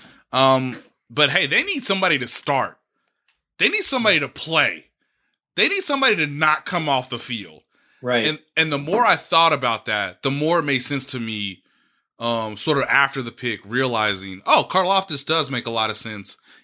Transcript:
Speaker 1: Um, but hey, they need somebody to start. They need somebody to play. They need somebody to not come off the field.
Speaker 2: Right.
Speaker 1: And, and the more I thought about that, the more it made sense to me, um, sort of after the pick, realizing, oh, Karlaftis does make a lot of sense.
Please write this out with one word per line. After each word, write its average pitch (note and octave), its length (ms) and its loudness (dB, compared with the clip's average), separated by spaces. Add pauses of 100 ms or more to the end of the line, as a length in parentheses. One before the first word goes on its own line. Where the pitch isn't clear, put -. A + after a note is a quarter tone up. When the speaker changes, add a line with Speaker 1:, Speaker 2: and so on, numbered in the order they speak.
(300)
Speaker 1:
Um, C3 500 2 (260)
but C#3 220 2
hey, F3+ 160 2
they F#3 160 2
need F#4 220 -4
somebody F#3 340 2
to B2 100 -4
start. B2+ 520 -2 (800)
They G#3+ 100 4
need G4+ 140 0
somebody A3 360 2
to C#3 80 -2
play. C3 580 -2 (720)
They G#3+ 120 4
need G4 160 -2
somebody C4+ 320 2
to D#3+ 100 0
not D3+ 400 0
come E3 240 -2
off C3 220 0
the A#2+ 80 -6
field. F#2+ 420 -10 (400)
Speaker 2:
Right. B2 240 0
Speaker 1:
And, D3+ 140 -2 (180)
and D#3+ 140 2
the C#3+ 80 0
more F#3 260 0
I F#3+ 100 6
thought E3 380 2
about B2 320 -2
that, G#2 380 -4
the C3+ 80 0
more D3+ 260 0
it D#3+ 60 0
made C3+ 160 0
sense C3+ 280 -2
to B2+ 120 -2
me, G#2 420 -6 (560)
um, A2+ 400 -4
sort C#3+ 220 0
of B2 60 0
after C3+ 360 0
the A#2 100 -8
pick, A2+ 320 -6
realizing, G#2 840 -2
oh, B3+ 200 4
Karlaftis F#3 560 0
does D#3+ 280 0
make A#2+ 160 -4
a A#2 40 -2
lot A2 200 0
of G2+ 60 -6
sense. G#2+ 420 -6 (240)